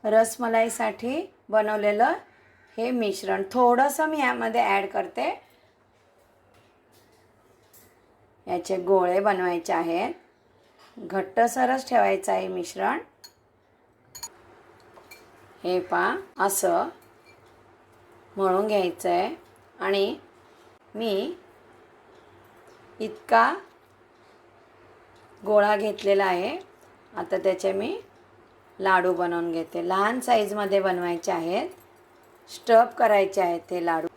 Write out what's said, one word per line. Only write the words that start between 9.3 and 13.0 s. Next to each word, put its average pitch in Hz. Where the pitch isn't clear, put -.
आहेत, 170
घट्टसरच 240
ठेवायचं 196
आहे 185
मिश्रण. 190